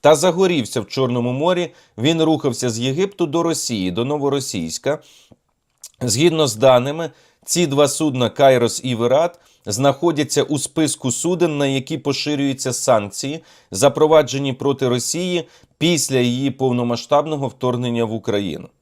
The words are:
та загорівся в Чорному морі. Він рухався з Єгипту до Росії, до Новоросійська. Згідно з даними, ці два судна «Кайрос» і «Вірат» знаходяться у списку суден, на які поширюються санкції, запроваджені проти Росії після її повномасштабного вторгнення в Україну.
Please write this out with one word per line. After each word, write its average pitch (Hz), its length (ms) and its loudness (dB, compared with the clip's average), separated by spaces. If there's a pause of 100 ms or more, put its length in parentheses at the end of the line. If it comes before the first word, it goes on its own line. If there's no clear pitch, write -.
та 151 140 6
загорівся 165 640 0
в 101 60 -8
Чорному 123 460 -2
морі. 175 420 -2 (240)
Він 160 240 2
рухався 139 480 0
з 110 80 -4
Єгипту 165 480 -2
до 160 160 -2
Росії, 120 480 -2
до 101 140 -2
Новоросійська. 139 920 -4 (1000)
Згідно 151 460 2
з 107 100 -4
даними, 135 540 2 (340)
ці 175 220 0
два 143 220 4
судна 127 420 0
«Кайрос» 127 540 4
і 127 120 -2
«Вірат» 131 440 0 (260)
знаходяться 139 760 0
у 143 160 -2
списку 139 520 -2
суден, 165 480 -2
на 143 80 0
які 135 320 -4
поширюються 139 720 -4
санкції, 123 720 -2 (260)
запроваджені 139 840 2
проти 135 360 -2
Росії 165 600 -4 (300)
після 147 400 0
її 123 320 0
повномасштабного 131 1000 -2
вторгнення 120 560 -2
в 110 80 -6
Україну. 101 560 -4 (140)